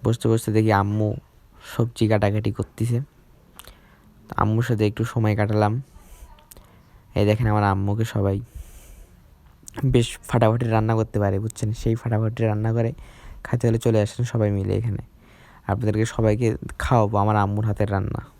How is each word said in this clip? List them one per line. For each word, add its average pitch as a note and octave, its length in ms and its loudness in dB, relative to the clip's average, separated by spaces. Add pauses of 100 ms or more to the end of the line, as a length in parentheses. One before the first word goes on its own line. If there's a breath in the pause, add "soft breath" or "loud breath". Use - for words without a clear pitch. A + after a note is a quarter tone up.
বসতে A#2 240 0
বসতে A2+ 240 0
দেখি A2 200 4
আম্মু G#2 420 2 (600)
সবজি A2+ 320 0
কাটাকাটি G#2+ 440 0
করতেছে। A#2 480 -4 (1400 loud breath)
আম্মুর A2 260 2
সাথে A2 240 2
একটু A2+ 180 0
সময় G#2+ 320 0
কাটালাম। G#2+ 460 2 (1300 loud breath)
এই G#2 120 4
দেখেন G#2+ 200 2
আমার G#2 180 2
আম্মুকে G2+ 400 0
সবাই G2 360 -2 (1400 loud breath)
বেশ B2 340 2 (100)
ফাটাফাটি A#2 400 2
রান্না A2+ 260 2
করতে A2 260 -2
পারে, G2 180 0
বুঝছেন? A2 340 -6
সেই A2+ 220 -2
ফাটাফাটি A2+ 480 -2
রান্না G#2+ 300 0
করে, A#2 200 0 (520 loud breath)
খাইতে A#2+ 240 0
হলে A2+ 100 2
চলে A2+ 220 2
আসেন G#2 240 -2
সবাই A2 260 0
মিলে G2 260 -2
এখানে। G#2 260 -4 (640 loud breath)
আপনাদেরকে G#2+ 380 0
সবাইকে A2 520 0 (220)
খাওয়াবো A2 400 2
আমার G#2+ 180 2
আম্মুর G2+ 280 0
হাতের G#2 260 -2
রান্না। G2 300 -2 (200)